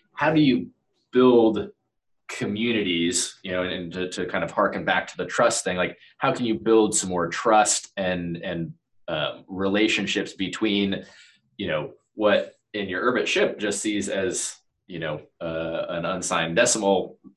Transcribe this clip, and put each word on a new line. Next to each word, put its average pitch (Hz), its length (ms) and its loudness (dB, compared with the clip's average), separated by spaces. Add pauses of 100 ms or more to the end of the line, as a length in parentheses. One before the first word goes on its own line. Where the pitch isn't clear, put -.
(140)
"How 151 180 0
do 156 80 4
you 135 300 4 (420)
build 113 560 6 (580)
communities," 101 1160 -2
you 95 100 -8
know, 90 120 -2
and 90 280 -6
to, 92 160 -6
to 92 160 -6
kind 92 180 -2
of 92 80 -6
harken 95 320 0
back 90 260 0
to - 100 -16
the 107 80 -4
trust - 360 2
thing, 90 140 -2
like, 90 220 -2 (180)
how 135 160 0
can 123 140 -2
you 110 80 0
build 107 420 4
some 92 140 -2
more 85 180 -2
trust - 680 2
and, 90 400 -2
and, 85 340 -4 (360)
um, 76 380 -4
relationships 98 840 0
between, 98 720 -2 (540)
you 98 80 -6
know, 76 260 -4 (220)
what 104 400 2 (180)
in 98 160 -6
your 92 240 0
Urbit 110 140 0
ship - 320 0
just 101 240 -4
sees 104 260 -2
as, 95 480 -4 (300)
you 90 120 -12
know, 76 220 -6 (220)
uh, 82 480 -4
an 85 160 -4
unsigned 85 500 -2
decimal, 101 640 2 (180)